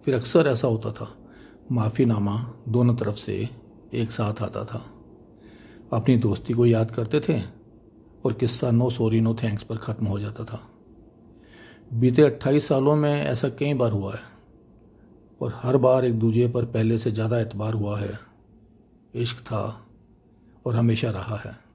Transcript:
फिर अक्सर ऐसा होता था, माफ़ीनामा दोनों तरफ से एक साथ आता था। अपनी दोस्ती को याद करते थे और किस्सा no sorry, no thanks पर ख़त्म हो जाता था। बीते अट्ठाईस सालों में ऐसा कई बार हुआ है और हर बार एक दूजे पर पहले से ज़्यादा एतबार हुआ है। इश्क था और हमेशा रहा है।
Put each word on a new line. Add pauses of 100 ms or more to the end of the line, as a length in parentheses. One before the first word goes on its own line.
फिर
अक्सर
ऐसा
होता
था, (540)
माफ़ीनामा (120)
दोनों
तरफ
से (440)
एक
साथ
आता
था। (1000)
अपनी
दोस्ती
को
याद
करते
थे (840)
और
किस्सा
no
sorry,
no
thanks
पर
ख़त्म
हो
जाता
था। (1200)
बीते
अट्ठाईस
सालों
में
ऐसा
कई
बार
हुआ
है (1160)
और
हर
बार
एक
दूजे
पर
पहले
से
ज़्यादा
एतबार
हुआ
है। (960)
इश्क
था (800)
और
हमेशा
रहा
है। (160)